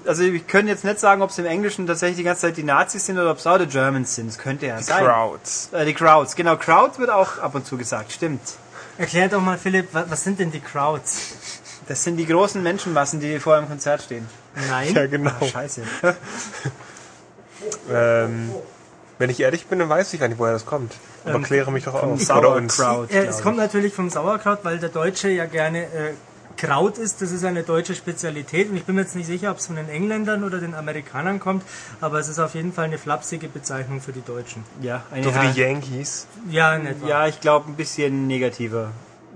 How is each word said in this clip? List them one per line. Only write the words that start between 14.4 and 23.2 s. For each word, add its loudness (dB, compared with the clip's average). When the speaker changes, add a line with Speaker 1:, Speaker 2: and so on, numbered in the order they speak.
Speaker 3:
Nein. 0
Speaker 2:
Ja, 4
genau. 0
Speaker 1:
Ah, 2
scheiße. -6
Speaker 2:
<laughs> 0
Ähm, 2
wenn 2
ich -4
ehrlich 2
bin, 0
dann 2
weiß 2
ich -4
gar 2
nicht, -2
woher 2
das -4
kommt. -4
Aber -2
Speaker 3:
Ähm, 0
Speaker 2:
kläre 2
mich -2
doch -4
Speaker 1:
vom 0
Speaker 2:
auf. 0
Speaker 1:
Sauerkraut, 6
Speaker 2:
Oder 6
uns. 2
Speaker 3:
Äh, 6